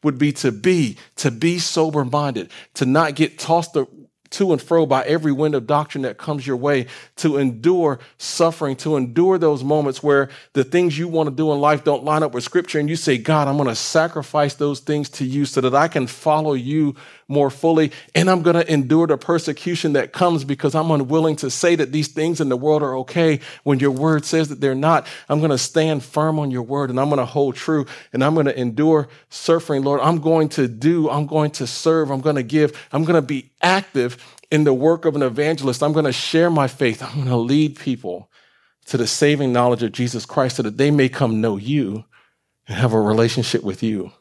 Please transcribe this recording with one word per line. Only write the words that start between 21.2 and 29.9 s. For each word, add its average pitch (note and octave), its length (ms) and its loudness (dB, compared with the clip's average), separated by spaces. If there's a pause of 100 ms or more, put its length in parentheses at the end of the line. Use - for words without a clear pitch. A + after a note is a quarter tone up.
to C#3 120 -6
say E3+ 260 2
that C#3 160 -2
these D3+ 180 -2
things D#3+ 320 -2
in C#3 80 0
the B2+ 80 0
world D3+ 260 2
are C3 160 -4
okay D#3 400 0 (240)
when C#3 160 2
your C#3 120 2
word D3+ 340 0
says D#3+ 240 0
that C#3 100 -12
they're C3+ 160 0
not. D3+ 320 2 (220)
I'm D3+ 120 2
gonna D3+ 160 2
stand D#3 460 0
firm D#3 360 -2
on C#3+ 120 -4
your B2 120 -4
word, C3+ 260 -4
and B2+ 100 -2
I'm C#3+ 100 0
gonna C#3 160 0
hold C3+ 300 -2
true, D3+ 300 -2 (280)
and B2+ 100 0
I'm D#3 120 2
gonna C#3+ 160 2
endure C#3 580 0 (200)
suffering, D#3 540 0
Lord. C#3+ 180 0